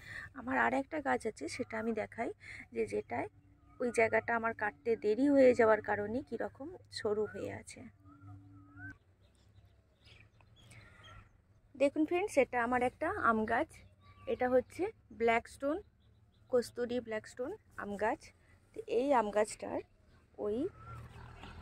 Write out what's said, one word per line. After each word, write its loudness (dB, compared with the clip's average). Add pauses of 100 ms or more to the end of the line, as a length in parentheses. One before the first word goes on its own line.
(400)
আমার -4
আর 2
একটা -6 (100)
গাছ 2 (100)
আছে, -10 (100)
সেটা -6
আমি -2 (100)
দেখাই, -6 (460)
যে 2 (100)
যেটায় -4 (520)
ওই 0 (100)
জায়গাটা 4
আমার -2
কাটতে -2 (120)
দেরি 4
হয়ে 10
যাওয়ার 8
কারণে -2 (100)
কীরকম -6 (320)
সরু 0 (100)
হয়ে -8 (100)
আছে। -16 (4000)
দেখুন 2
ফ্রেন্ডস, -2 (100)
এটা -4 (100)
আমার 2
একটা -6 (220)
আম 2 (120)
গাছ, 0 (640)
এটা 0
হচ্ছে 2 (360)
ব্ল্যাকস্টোন, 0 (720)
কস্তুরী 0 (100)
ব্ল্যাকস্টোন -8 (320)
আম -6 (120)
গাছ। 0 (520)
তো -14 (200)
এই 0 (120)
আম 2
গাছটার -2 (680)
ওই -2 (1040)